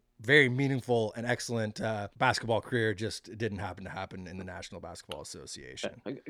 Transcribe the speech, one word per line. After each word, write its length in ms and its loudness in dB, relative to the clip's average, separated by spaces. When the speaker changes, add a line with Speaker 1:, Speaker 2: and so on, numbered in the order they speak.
Speaker 1:
very 300 8
meaningful 640 2
and 100 -6
excellent, 540 -2
uh, 280 -2
basketball 420 4
career, 320 2
just 460 -6
didn't 200 -2
happen 260 -8
to 60 -10
happen 360 -8
in 100 -10
the 80 -8
National 340 -10
Basketball 440 -12
Association. 840 -12
Speaker 2:
Uh, 60 -8